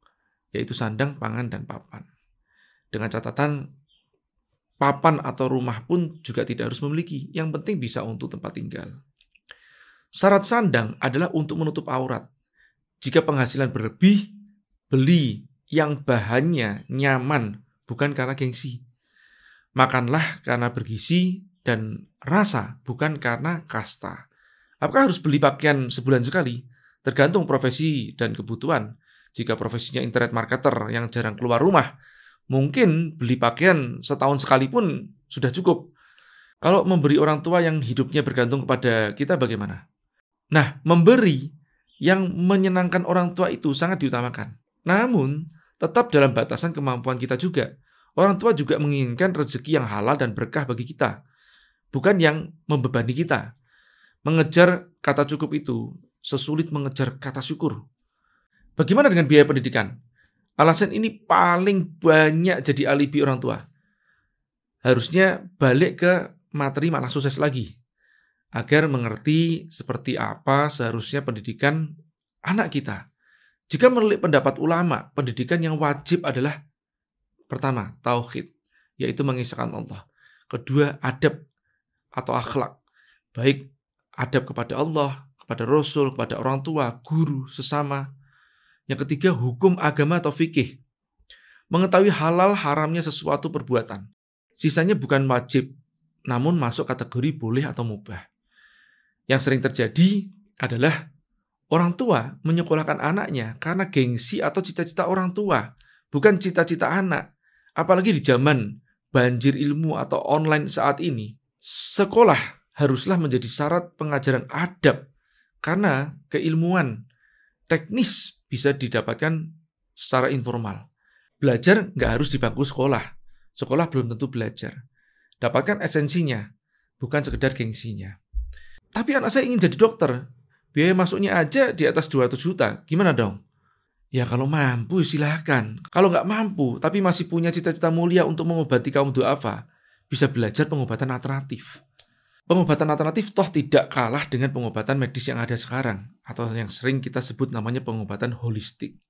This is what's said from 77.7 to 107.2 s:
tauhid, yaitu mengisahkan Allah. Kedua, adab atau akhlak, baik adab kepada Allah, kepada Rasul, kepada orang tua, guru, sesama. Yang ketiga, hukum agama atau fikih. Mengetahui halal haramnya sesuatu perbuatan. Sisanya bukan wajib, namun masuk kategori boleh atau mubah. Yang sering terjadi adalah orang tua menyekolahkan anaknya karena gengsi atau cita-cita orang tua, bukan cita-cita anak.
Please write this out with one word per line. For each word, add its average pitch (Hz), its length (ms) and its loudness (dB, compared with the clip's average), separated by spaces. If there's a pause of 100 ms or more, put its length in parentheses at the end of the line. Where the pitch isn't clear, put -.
tauhid, 120 480 -4 (480)
yaitu 127 240 -4
mengisahkan 123 560 -4
Allah. - 320 -12 (400)
Kedua, 143 560 0
adab 131 400 -2 (640)
atau 127 240 -6
akhlak, 123 480 -4 (560)
baik 139 320 0 (480)
adab 131 320 -2
kepada 120 320 -6
Allah, 147 480 -2 (100)
kepada 113 300 -6
Rasul, 143 480 2
kepada - 240 -4
orang 135 240 -2
tua, 135 400 -4
guru, 147 420 0
sesama. 139 680 -6 (720)
Yang 135 180 -4
ketiga, 156 300 2
hukum 123 400 2
agama 151 420 0
atau 156 140 -2
fikih. 165 480 -2 (880)
Mengetahui 185 420 4
halal 170 460 2
haramnya 160 480 -2
sesuatu 151 480 -4
perbuatan. 113 560 -4 (480)
Sisanya 165 400 2
bukan 135 320 2
wajib, 127 400 0 (560)
namun 131 320 0
masuk 139 320 -2
kategori 127 480 -4
boleh 123 320 -2
atau 120 160 -6
mubah. 104 400 -10 (1040)
Yang 135 180 2
sering 131 140 2
terjadi 165 720 0 (240)
adalah 135 560 -2 (560)
orang 175 240 2
tua 160 480 -2
menyekolahkan 156 640 0
anaknya 139 560 -4
karena 185 320 -4
gengsi 123 480 0
atau 185 240 -2
cita-cita 170 420 -4
orang 185 300 -2
tua, 165 400 -2 (320)
bukan 185 320 4
cita-cita 170 480 0
anak. 180 480 -2 (380)